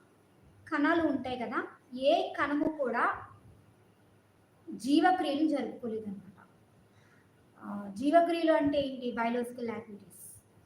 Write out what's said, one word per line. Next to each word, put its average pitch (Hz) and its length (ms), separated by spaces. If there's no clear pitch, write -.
కణాలు 311 340
ఉంటాయి 254 320
కదా, 254 280
ఏ 277 400
కణము 294 360
కూడా 285 580
జీవక్రియలు 311 800
జరుపుకోలేదన్నమాట. 214 1000
ఆ, 202 340
జీవక్రియలు 330 580
అంటే 294 300
ఏంటి? 254 300
బయాలజికల్ 233 580
యాక్టివిటీస్. 214 720